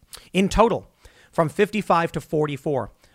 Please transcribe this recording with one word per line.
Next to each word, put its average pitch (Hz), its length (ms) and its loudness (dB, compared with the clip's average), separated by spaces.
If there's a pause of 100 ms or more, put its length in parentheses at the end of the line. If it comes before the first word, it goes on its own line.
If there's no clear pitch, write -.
(340)
In 190 160 2
total, 196 400 2 (420)
from 165 160 0
fifty-five 180 640 0
to 156 80 -6
forty-four. 147 720 -4 (240)